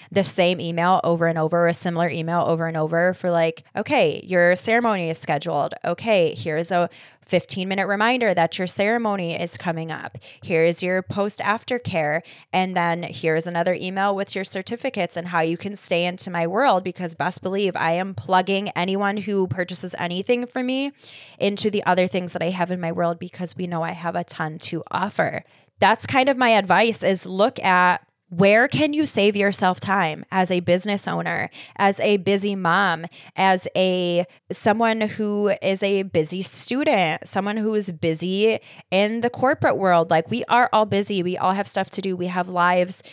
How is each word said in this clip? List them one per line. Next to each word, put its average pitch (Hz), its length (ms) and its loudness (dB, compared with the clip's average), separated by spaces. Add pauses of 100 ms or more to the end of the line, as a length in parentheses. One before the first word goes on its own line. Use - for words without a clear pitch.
(100)
the 190 140 2
same 180 340 2
email 170 460 2
over 170 220 2
and 165 120 0
over, 170 280 2
a 170 80 2
similar 170 340 0
email 165 380 -2
over 165 200 0
and 165 120 -4
over 165 340 2
for, 180 180 -4
like, 165 320 0 (140)
"Okay, 214 480 0
your 180 320 4
ceremony 220 540 0
is 160 80 -2
scheduled. 151 560 -2 (100)
Okay, 175 500 2
here's 165 360 -4
a 175 180 2 (340)
fifteen-minute 190 640 -2
reminder 220 460 2
that 165 260 2
your 185 80 -2
ceremony 202 720 -2
is 170 200 -4
coming 165 340 -6
up. - 240 -12 (260)
Here's 170 400 2
your 185 200 0
post-aftercare. 196 1200 -2 (320)
And 185 200 0
then 170 280 0
here's 160 440 -2
another 175 280 0
email 190 420 -2
with 196 180 -6
your 196 100 -4
certificates 202 760 -4
and 170 100 -8
how 175 120 0
you 165 180 0
can 202 180 -8
stay 175 300 0
into 180 240 -4
my 170 160 -2
world," 196 380 2
because 180 300 -8
best 165 280 -4
believe 190 340 -2
I 165 160 0
am 185 220 -4
plugging 190 560 0
anyone 196 480 -2
who 196 280 -2
purchases 180 520 -6
anything 196 480 -2
from 254 180 -6
me 269 280 -2 (460)
into 202 320 0
the 202 140 -4
other 180 220 2
things 180 260 -4
that 170 100 -4
I 165 60 -2
have 180 220 -2
in 180 100 -4
my 170 120 -4
world 170 260 -2
because 180 360 -10
we 180 120 -8
know 170 160 -6
I 165 100 -6
have 170 240 -6
a 175 80 -2
ton 156 360 -6
to - 300 -6
offer. - 540 -2 (360)
That's 220 260 4
kind 262 220 2
of 269 80 2
my 247 120 2
advice, 208 560 4
is 190 200 2
look 190 360 0
at 180 440 4 (260)
where 196 360 6
can 294 260 2
you 302 140 0
save 202 300 2
yourself 196 420 2
time 185 540 -2
as 185 180 2
a 180 80 2
business 185 480 0
owner, 170 440 -4 (260)
as 196 240 4
a 208 160 4
busy 196 400 0
mom, 175 500 0 (300)
as 185 400 2
a, 180 500 2 (240)
someone 220 520 2
who 208 600 0
is 190 220 0
a 196 180 0
busy 180 400 0
student, 220 840 0
someone 202 300 -2
who 220 180 -2
is 190 160 -2
busy 185 640 0 (320)
in 208 300 0
the 240 100 0
corporate 269 480 0
world. 175 320 4
Like, 165 220 2
we 240 140 -2
are 240 260 4
all 214 120 4
busy. 202 380 0
We 180 160 -2
all 185 140 2
have 196 160 -2
stuff 190 220 -2
to - 120 -8
do. 185 140 -4
We 180 100 -4
have 180 220 -4
lives 180 640 2